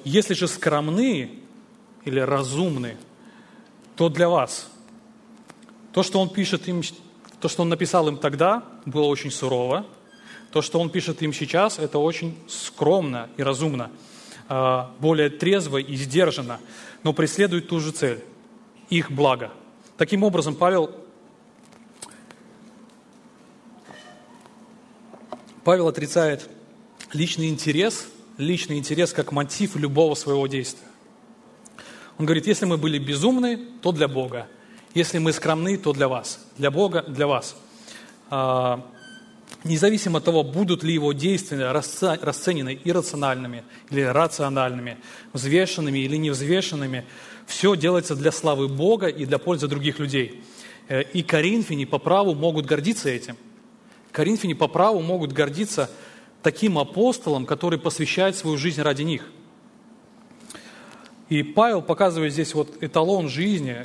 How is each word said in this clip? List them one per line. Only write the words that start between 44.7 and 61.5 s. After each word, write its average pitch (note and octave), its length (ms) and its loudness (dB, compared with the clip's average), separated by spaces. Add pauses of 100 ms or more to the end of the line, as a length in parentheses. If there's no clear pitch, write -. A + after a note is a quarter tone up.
взвешенными D3 640 0
или C3+ 180 0
невзвешенными, C#3+ 880 -2 (420)
все - 280 2
делается E3+ 400 2
для C#3+ 160 2
славы C#3+ 380 0
Бога F3+ 400 2
и D3+ 180 -4
для C3+ 120 2
пользы D#3 280 0
других C#3+ 320 -2
людей. C3+ 460 -2 (420)
Э, C3+ 160 0
и F3 200 -2
коринфяне E3 640 0
по D3 100 0
праву F#3 360 2
могут D#3 300 0
гордиться D3 440 0
этим. A#2+ 280 -6 (760)
Коринфяне F3+ 420 0
по C#3+ 140 2
праву F#3+ 320 4
могут D#3+ 320 -2
гордиться C#3+ 580 -2 (540)
таким E3+ 340 2
апостолом, D3 680 0
который D#3 340 0
посвящает F#3 560 0
свою D#3 200 -2
жизнь D3 240 -2
ради C#3+ 220 0
них. D#3 260 -4 (2000)
И D3 120 2
Павел G#3 380 4